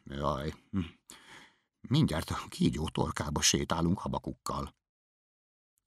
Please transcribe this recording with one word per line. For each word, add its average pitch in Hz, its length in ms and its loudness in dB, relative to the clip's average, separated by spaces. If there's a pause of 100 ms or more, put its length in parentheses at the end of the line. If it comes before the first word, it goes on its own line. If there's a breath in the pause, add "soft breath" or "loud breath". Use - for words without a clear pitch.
jaj. 71 480 -2 (1300 soft breath)
Mindjárt 117 480 2
a - 200 -4
kígyó 76 400 2
torkába 76 520 -2
sétálunk 82 580 2
Habakukkal.” - 760 -6 (1120)